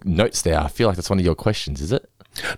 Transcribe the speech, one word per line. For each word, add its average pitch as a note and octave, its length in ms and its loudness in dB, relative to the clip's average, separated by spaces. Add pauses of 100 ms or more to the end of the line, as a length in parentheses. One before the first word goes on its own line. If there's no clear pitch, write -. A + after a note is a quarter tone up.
notes F#2+ 380 2
there. D#2 180 2
I D#2 80 0
feel - 200 0
like F2+ 80 0
that's F2 140 -6
one G2 80 2
of F2+ 60 2
your E2+ 100 4
questions, D2 460 -2
is D#2 100 -4
it? - 180 -2 (500)